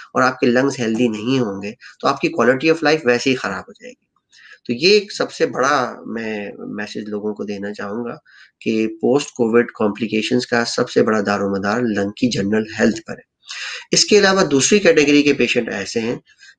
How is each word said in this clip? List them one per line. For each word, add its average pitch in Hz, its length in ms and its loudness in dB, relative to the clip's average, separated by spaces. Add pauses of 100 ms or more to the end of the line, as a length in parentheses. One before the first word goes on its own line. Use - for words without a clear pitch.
(140)
और 127 80 2
आपके 131 240 0
lungs 131 340 2
healthy 113 280 0
नहीं 110 300 -2
होंगे, 101 320 -4
तो - 380 -6
आपकी 143 200 -2
quality 131 440 2
of 151 120 -2
life 151 220 2
वैसे 123 240 2
ही 127 60 2
खराब 95 320 -8
हो - 40 -20
जाएगी। - 340 -20 (600)
तो 120 80 -2
ये 180 220 4
एक 202 160 0
सबसे 151 340 -2
बड़ा 127 600 -2
मैं 107 460 -8 (240)
message 107 320 -10
लोगों 104 260 -6
को 104 100 -8
देना 101 280 -8
चाहूँगा 117 500 -10 (400)
कि 110 420 -2
post 131 220 2 (160)
covid 117 240 2 (100)
complications 110 680 -2
का 117 200 0
सबसे 123 380 0
बड़ा 110 180 2
दारोमदार 101 600 -2
lung 104 360 -2
की 127 100 2
general 110 380 0 (120)
health 113 200 2
पर - 140 -14
है। - 200 -18 (600)
इसके - 240 4
अलावा 196 260 4
दूसरी 143 360 4
category 147 440 6
के 147 100 4
पेशेंट 117 360 0
ऐसे 101 320 -4
हैं 123 200 -4 (380)